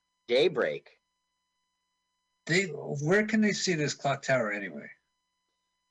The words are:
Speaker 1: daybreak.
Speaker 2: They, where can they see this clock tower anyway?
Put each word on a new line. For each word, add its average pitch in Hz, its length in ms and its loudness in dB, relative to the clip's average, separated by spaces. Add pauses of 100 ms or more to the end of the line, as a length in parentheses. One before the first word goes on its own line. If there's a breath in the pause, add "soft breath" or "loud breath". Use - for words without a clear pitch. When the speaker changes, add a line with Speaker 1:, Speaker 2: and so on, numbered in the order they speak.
(280)
Speaker 1:
daybreak. 120 640 2 (1600)
Speaker 2:
They, 175 200 2
where 151 600 0
can 220 140 2
they 208 120 4
see 185 220 -2
this 151 200 -2
clock - 280 -4
tower 120 300 0
anyway? 101 360 -10 (1040)